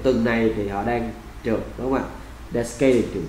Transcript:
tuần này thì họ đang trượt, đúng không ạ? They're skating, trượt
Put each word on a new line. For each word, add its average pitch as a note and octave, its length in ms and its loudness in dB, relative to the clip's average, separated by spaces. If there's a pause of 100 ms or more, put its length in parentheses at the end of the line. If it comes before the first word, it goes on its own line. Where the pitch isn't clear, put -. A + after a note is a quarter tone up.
tuần A#2 220 4
này A2+ 320 4
thì G2+ 120 -2
họ G2 160 -2
đang A#2 260 0 (340)
trượt, A2 160 2 (180)
đúng B2+ 140 -2
không - 20 2
ạ? - 100 0 (480)
They're A#2+ 120 0
skating, B2 380 4 (120)
trượt F#2 140 -4